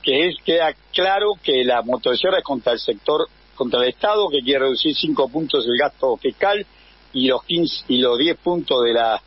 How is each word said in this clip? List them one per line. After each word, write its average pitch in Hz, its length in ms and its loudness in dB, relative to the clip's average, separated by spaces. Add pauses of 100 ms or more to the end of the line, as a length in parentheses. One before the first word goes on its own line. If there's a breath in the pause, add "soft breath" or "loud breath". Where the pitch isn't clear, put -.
que 147 260 0
es, 160 80 -4 (100)
queda 160 280 0 (200)
claro 196 400 0 (100)
que 127 220 0
la 120 160 2
motosierra 123 560 0
es 156 60 -2
contra 123 300 -2
el 113 60 -2
sector, 151 480 -2 (280)
contra 123 260 -2
el 127 80 2
Estado, 208 400 0
que 143 120 -2
quiere 135 180 0
reducir 135 360 0
cinco 143 320 0
puntos 143 380 -2
el 120 120 0
gasto 135 380 0
fiscal 196 500 -2 (460 soft breath)
y 131 160 0
los 127 160 0
quince, 170 460 -4
y 127 80 2
los 123 200 2
diez 160 200 0
puntos 147 480 0
de 117 80 2
la 113 340 0